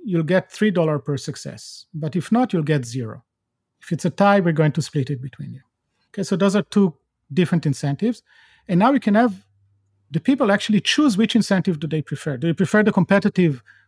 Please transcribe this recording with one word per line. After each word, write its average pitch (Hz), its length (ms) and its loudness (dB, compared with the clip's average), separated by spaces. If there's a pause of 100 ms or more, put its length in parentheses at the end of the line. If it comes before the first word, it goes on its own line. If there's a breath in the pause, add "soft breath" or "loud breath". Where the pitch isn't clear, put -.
you'll 170 200 -2
get 180 280 0
three 214 180 0
dollars 156 360 0
per 147 100 -4
success. - 760 -14
But 156 220 -8
if - 140 -6
not, 240 220 2
you'll 165 120 0
get 143 200 0
zero. 117 400 -10 (560)
If - 120 -8
it's 160 120 -6
a 180 60 0
tie, 202 300 4
we're 170 120 0
going 151 200 2
to 156 100 -4
split 135 260 -4
it 127 140 -6
between 131 320 -14
you. 131 80 -20 (480)
Okay, 202 120 -8
so 196 140 -2
those 196 180 2
are 208 80 2
two 196 320 2 (380)
different 165 320 0
incentives. 147 580 -2 (440 soft breath)
And 180 140 2
now 240 120 4
we 277 80 2
can 208 140 0
have 220 320 0 (640)
the 156 100 -4
people 262 300 2
actually 202 300 2
choose 285 360 2
which 214 200 0
incentive 190 440 0
do 165 60 -8
they 156 160 -4
prefer. 143 340 -8
Do 123 120 -4
you 160 60 0
prefer 208 280 2
the 208 100 2
competitive 180 720 2 (260 soft breath)